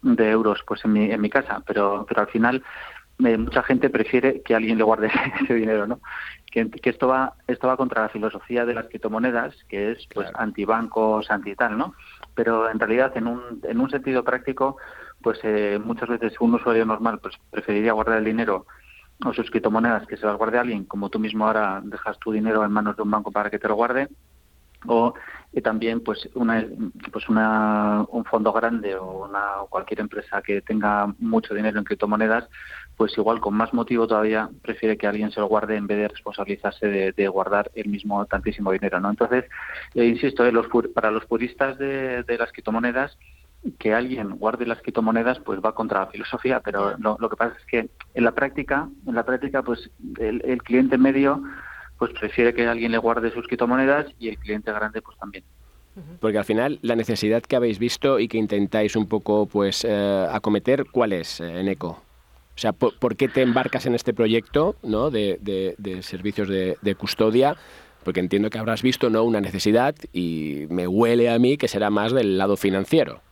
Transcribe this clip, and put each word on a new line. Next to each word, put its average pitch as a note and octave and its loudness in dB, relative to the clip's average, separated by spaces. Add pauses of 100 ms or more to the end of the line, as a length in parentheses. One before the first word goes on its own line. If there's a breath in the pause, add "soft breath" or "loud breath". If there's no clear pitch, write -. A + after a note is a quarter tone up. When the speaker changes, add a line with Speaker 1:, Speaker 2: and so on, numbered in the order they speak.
Speaker 1:
de A#2 4
euros, A2 2
pues, - -6
en A2 4
mi, G#2 4
en G#2+ 0
mi G#2 0
casa", G#2 -2
pero, G2+ 0
pero - 2
al G2+ 0
final, B2 2 (600 loud breath)
eh, A#2 6
mucha C#3 0
gente C3 2
prefiere C3 2
que A#2 2
alguien A2+ 2
le A2 6
guarde A2 4
<laughs> - -2
ese C3 0
dinero, A2 2
¿no? A#2+ -6 (520 loud breath)
Que, A2+ 0
que - -2
esto B2+ 0
va, C3 0 (120)
esto B2+ 0
va B2+ 2
contra B2+ 0
la G#2+ 0
filosofía A2 -4
de A#2+ -2
las A2+ -6
criptomonedas, A#2 -2 (160)
que G#2 -2
es, - -10
pues, F#2 -4
Speaker 2:
Claro. B2 -4
Speaker 1:
antibancos, A2 0
anti G#2 -2
tal, A2 0
¿no? F3 -4 (400 loud breath)
Pero A2+ 2
en A2 -4
realidad, A#2+ 2
en A#2 -2
un, A#2+ -8
en A2+ 0
un C3 2
sentido C3 -2
práctico, B2+ -2 (440 loud breath)
pues, A2+ 0
eh, G#2 2
muchas A#2 -6
veces A2+ -2
un A#2 4
usuario A2+ 2
normal, A2 -2
pues, - -12 (160)
preferiría G#2+ 0
guardar A2 2
el A2 2
dinero A2 0 (580 loud breath)
o A#2+ 0
sus A2+ -4
criptomonedas A2+ 2
que - -10
se - -6
las G#2 2
guarde A2 0
alguien, A#2 -2
como G2+ -6
tú A2 -4
mismo G#2+ 0
ahora G#2 0
dejas G2+ -8
tu A2+ -4
dinero G#2+ 2
en G2+ 0
manos G#2 0
de A2 -4
un G#2 0
banco G#2+ -2
para G#2 0
que G#2 -4
te - -4
lo G#2 2
guarde, B2+ 0 (760)
o, A#2 4 (400 loud breath)
eh, A#2+ -2
también, A2+ 0
pues, A2 -6
una, A2+ 0 (460)
pues, - -10
una, G#2+ 2
un A#2 -4
fondo A2 2
grande A2 0
o F#2+ -8
una, G2+ -4
o G2 -10
cualquier G2 -6
empresa G#2 -6
que G2+ -2
tenga G#2 0
mucho A2+ 0
dinero G#2+ 0
en G2 -6
criptomonedas, A2 0 (480 loud breath)
pues G#2+ 0
igual A2 2
con G#2 -2
más A2+ 0
motivo A#2 0
todavía A2 2 (120)
prefiere A2 -2
que G#2+ -2
alguien G#2+ -2
se - -6
lo G#2 2
guarde G#2+ 0
en G#2 -4
vez G#2 0
de G#2 0
responsabilizarse G2+ -4
de, F#2+ 0
de G2 2
guardar G2 0
el G#2+ -6
mismo G2+ -4
tantísimo G2 -2
dinero, F#2+ -2
¿no? G2+ -2
Entonces, A#2+ 0 (500 loud breath)
eh, A#2+ 4
insisto, A#2+ 2
eh, B2 6
los A2+ 2
pur-, - 2
para A2 2
los A2 -2
puristas B2 -2
de, C3+ -4
de A#2+ -2
las A#2 -4
criptomonedas, A#2+ -2 (600 soft breath)
que G#2+ 2
alguien A#2+ -2
guarde A2 -2
las A#2 -4
criptomonedas, A2+ 0
pues G2 -6
va A2 0
contra G2+ -2
la F#2+ -2
filosofía, A#2+ -2
pero G2+ -2
Speaker 3:
Ya. - -6
Speaker 1:
lo, G#2+ 0
lo A2+ -2
que - -6
pasa A#2+ -2
es - -20
que A2+ -2 (240)
en B2 2
la A2+ 4
práctica, C#3 -2 (180)
en A#3+ -2
la A3+ 0
práctica, C3 -2
pues A#2+ -4 (300)
el, A2+ -2
el B2+ -2
cliente B2+ 4
medio, C3+ 4 (560 loud breath)
pues A#2+ -2
prefiere A#2 2
que A#2 2
alguien A#2 0
le A2+ 2
guarde A2+ 0
sus A#2+ -8
criptomonedas C3 2 (140)
y A#2 -6
el G#2+ -6
cliente G#2+ -6
grande, G#2+ -4
pues - -20
también. G2 -16 (500)
Speaker 3:
Ujú. E3+ -16
Speaker 2:
Porque G#2+ 0
al G2+ 0
final, B2 2
la A#2 0
necesidad A2+ 2
que - -2
habéis A#2 2
visto A#2+ 2
y A2+ 2
que A2 -4
intentáis G#2 0
un G#2+ 0
poco, G#2 2
pues, G2 0
eh, G2+ 2
acometer, A2 2
¿cuál A2+ 2
es, E2+ -6
eh, E2+ -6
Eneco? F2+ -4 (540)
O - -16
sea, G#2+ 0
¿por, - 2
por A#2+ 0
qué C3+ 2
te C3 2
embarcas B2+ 2
en B2 0
este A#2 -2
proyecto, A#2 2
¿no? A#2 0
de, G#2 0
de, F#2+ -2
de F#2 -8
servicios G2 -4
de, F#2 0
de G2+ 0
custodia? A#2 4 (480 loud breath)
Porque F#2 -2
entiendo G2 2
que A2 -6
habrás A2 -2
visto, B2+ 2
¿no? A2 4
una A2+ 2
necesidad G#2+ 2 (160)
y D#2 -4
me F2+ -2
huele A#2 4
a A#2 4
mí B2+ 4
que B2 0
será G#2 0
más G#2 2
del G#2+ 2
lado G2 2
financiero. G2 2 (100)